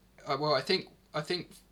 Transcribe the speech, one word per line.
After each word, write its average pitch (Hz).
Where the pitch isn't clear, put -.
Uh, 143
well, 151
I 135
think, 185
I 151
think 180